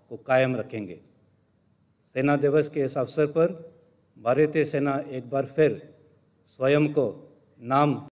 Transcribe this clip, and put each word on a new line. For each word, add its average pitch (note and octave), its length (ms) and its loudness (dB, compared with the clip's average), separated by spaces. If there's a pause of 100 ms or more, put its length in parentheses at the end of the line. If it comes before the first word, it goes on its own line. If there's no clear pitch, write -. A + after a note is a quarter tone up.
को A#2 80 -12
कायम C3 400 2
रखेंगे। G#2+ 440 -8 (1120)
सेना C#3+ 220 2
दिवस D3 320 2
के D3 160 -4
इस C3 140 -4
अवसर C#3+ 280 0
पर E3 480 -2 (440)
भारतीय D3+ 460 2
सेना C#3+ 340 -2
एक C3 320 -10
बार C3+ 160 -2
फिर C3+ 480 0 (520)
स्वयं D3 420 2
को C3+ 480 -4 (240)
नाम C3 540 0